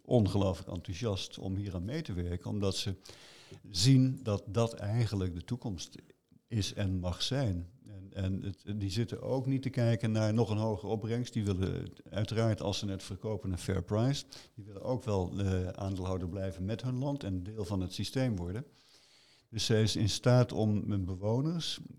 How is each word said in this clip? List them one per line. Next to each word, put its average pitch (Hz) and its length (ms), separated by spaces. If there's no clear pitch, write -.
ongelooflijk 98 640
enthousiast 92 680
om 95 180
hier 98 180
aan 90 100
mee 147 180
te 113 100
werken, 87 380
omdat 101 260
ze 98 180
zien 127 520
dat 101 240
dat 113 280
eigenlijk 104 600
de 85 100
toekomst 120 520
is 104 280
en 95 240
mag 87 240
zijn. 95 460
En, 98 240
en 95 180
het, 101 380
die 98 100
zitten 110 320
ook 127 240
niet 135 160
te 123 80
kijken 117 420
naar 110 220
nog 113 160
een 104 60
hogere 107 360
opbrengst. 110 400
Die 110 120
willen 92 480
uiteraard, 107 520
als 95 160
ze - 60
net 95 180
verkopen, 95 500
een 90 60
fair 92 240
price. 120 420
Die 104 100
willen 101 180
ook 123 220
wel, 95 340
eh, 92 300
aandeelhouder 92 600
blijven 95 360
met 95 180
hun 127 160
land 143 260
en 92 180
deel 107 220
van 95 160
het 90 140
systeem 113 420
worden. 87 280
Dus 110 160
zij 110 180
is 104 140
in 107 120
staat 123 440
om 104 340
met 101 180
bewoners, 113 760